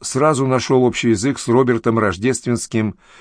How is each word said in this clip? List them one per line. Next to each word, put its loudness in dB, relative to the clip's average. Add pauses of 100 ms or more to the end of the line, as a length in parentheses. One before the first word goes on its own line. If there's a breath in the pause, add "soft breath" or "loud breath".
сразу 0
нашёл 2
общий 0
язык 0
с -12
Робертом 2
Рождественским -2 (240 soft breath)